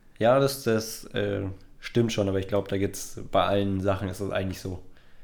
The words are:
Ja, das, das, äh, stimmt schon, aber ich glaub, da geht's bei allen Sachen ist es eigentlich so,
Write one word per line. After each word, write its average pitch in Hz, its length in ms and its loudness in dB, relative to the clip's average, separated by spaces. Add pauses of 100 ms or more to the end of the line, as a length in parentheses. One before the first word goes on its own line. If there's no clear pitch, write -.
(180)
Ja, 120 220 6
das, 135 220 2
das, 110 420 0 (100)
äh, 101 280 0 (360)
stimmt 117 340 0
schon, 101 160 2
aber 95 100 2
ich 95 100 -2
glaub, 101 200 0
da 98 100 -2
geht's 98 420 -4 (100)
bei 92 140 4
allen 98 360 2
Sachen 95 280 0
ist 92 120 -8
es 98 100 -4
eigentlich 95 300 -4
so, 92 220 -8 (420)